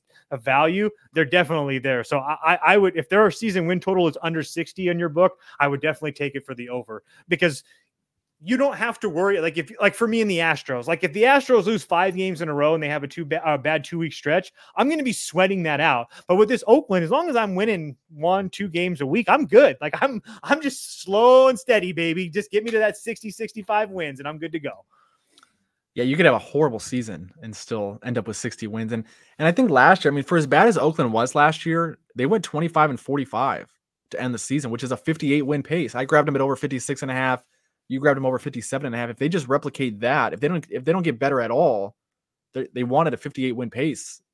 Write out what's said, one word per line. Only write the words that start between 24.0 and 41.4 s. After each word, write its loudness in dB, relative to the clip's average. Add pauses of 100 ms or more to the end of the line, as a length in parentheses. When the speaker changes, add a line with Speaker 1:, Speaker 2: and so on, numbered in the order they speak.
Speaker 1:
and -10
I'm -10
good -10
to -8
go. -12 (1120)
Speaker 2:
Yeah, -2
you 0
could 6
have 8
a 4
horrible 0
season -8 (100)
and -14
still -8
end -6
up -4
with -6
sixty -8
wins. -6
And, -6 (340)
and 2
I 4
think 2
last 6
year, 4
I 0
mean, -2
for 2
as 2
bad 6
as 4
Oakland 0
was 0
last 2
year, -2 (180)
they 0
went 0
twenty-five 2
and -6
forty-five -4 (380)
to -8
end -4
the -8
season, -6
which -6
is -4
a -4
fifty-eight 0
win -2
pace. -4
I -2
grabbed 2
them 0
at 0
over -2
fifty-six -8
and -6
a -6
half. -2 (440)
You -6
grabbed 2
them -4
over 0
fifty-seven -8
and -8
a -6
half. -6
If -14
they -2
just -4
replicate -4
that, 0
if -8
they 0
don't, -4
if -6
they 2
don't 0
get -2
better 0
at -2